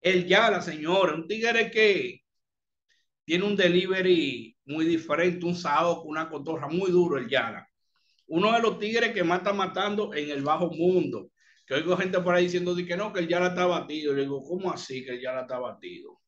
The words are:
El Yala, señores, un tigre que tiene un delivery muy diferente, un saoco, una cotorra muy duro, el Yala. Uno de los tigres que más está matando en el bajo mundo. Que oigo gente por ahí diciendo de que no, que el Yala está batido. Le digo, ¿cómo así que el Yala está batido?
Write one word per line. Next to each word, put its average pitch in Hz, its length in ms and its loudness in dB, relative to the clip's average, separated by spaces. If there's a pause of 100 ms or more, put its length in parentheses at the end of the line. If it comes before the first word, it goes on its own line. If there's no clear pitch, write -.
El 180 260 2
Yala, 196 340 4
señores, 160 540 0
un 165 140 -8
tigre 226 420 0
que 196 520 2 (1000)
tiene 175 200 0
un 208 100 0
delivery 180 1080 2
muy 151 200 -4
diferente, 170 640 0
un 175 80 -2
saoco, 160 540 0
una 156 200 -4
cotorra 147 380 -8
muy 180 240 -2
duro, 170 280 4
el 120 100 -6
Yala. 117 400 -2 (580)
Uno 180 240 2
de 233 100 4
los 220 200 0
tigres 220 320 0
que 196 100 -2
más 175 160 2
está 202 140 0
matando 202 600 -2
en 147 180 -4
el 139 120 -4
bajo 160 300 0
mundo. 165 580 0 (340)
Que 131 100 -6
oigo 160 220 0
gente 185 220 0
por 175 160 2
ahí 180 120 4
diciendo 175 280 -2
de 175 100 -4
que 175 120 -6
no, 208 160 -4
que 190 80 -4
el 170 80 -2
Yala 175 200 2
está 180 180 0
batido. 151 460 -2
Le 139 100 0
digo, 139 200 -4
¿cómo 175 300 -4
así 131 320 -10
que 131 80 -10
el 123 80 -8
Yala 127 220 -6
está 127 180 -6
batido? 90 680 -12